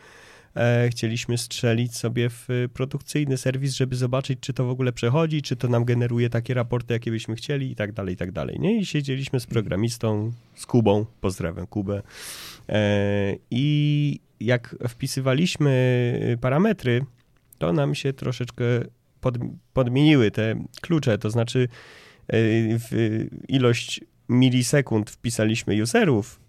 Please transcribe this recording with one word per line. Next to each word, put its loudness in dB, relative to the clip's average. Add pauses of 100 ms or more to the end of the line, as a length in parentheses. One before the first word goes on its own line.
(560)
E, 4
chcieliśmy -2
strzelić -2
sobie -2
w -14 (260)
produkcyjny -2
serwis, -2
żeby -2
zobaczyć, -2
czy -6
to -2
w -2
ogóle -2
przechodzi, 0
czy -4
to -2
nam 2
generuje 0
takie -2
raporty, -2
jakie -2
byśmy -4
chcieli -4
i -10
tak -4
dalej, -4
i -10
tak -6
dalej, -6
nie? 0
I -2
siedzieliśmy -4
z -8
programistą, -2 (240)
z -16
Kubą, 4 (160)
pozdrawiam -4
Kubę, -4 (680)
e, 2 (160)
i 2 (200)
jak -2 (140)
wpisywaliśmy 0
parametry, 2 (520)
to 0
nam 0
się -2
troszeczkę -6 (580)
pod-, -4 (160)
podmieniły 6
te -2 (180)
klucze, 0
to -2
znaczy, 0
e, 2 (1120)
w -2 (220)
ilość 2 (280)
milisekund 4
wpisaliśmy 0
userów 2